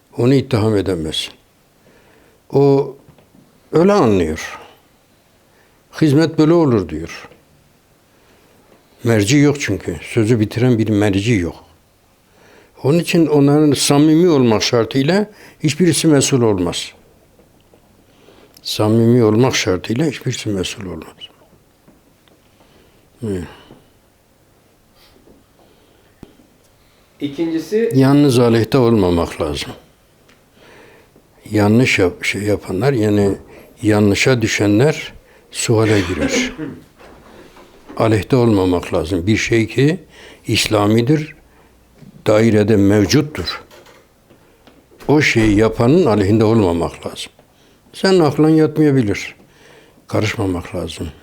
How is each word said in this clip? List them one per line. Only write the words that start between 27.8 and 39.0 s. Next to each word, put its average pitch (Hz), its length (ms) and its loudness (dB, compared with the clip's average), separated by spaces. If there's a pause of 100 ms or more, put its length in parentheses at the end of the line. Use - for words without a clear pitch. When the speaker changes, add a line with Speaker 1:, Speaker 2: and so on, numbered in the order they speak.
Speaker 1:
Yalnız 135 440 4
aleyhte 117 380 2
olmamak 95 640 0
lazım. 73 300 -8 (1800)
Yanlış 107 480 2
yap-, 90 240 -2
şey 98 180 -6
yapanlar, 104 520 -4
yani 104 420 0 (460)
yanlışa 104 600 2
düşenler 110 720 0 (380)
suale 110 480 0
girer. 95 520 -4 (640)
<laughs> - 800 -20
Aleyhte 110 380 0
olmamak 98 580 2
lazım. 87 340 -4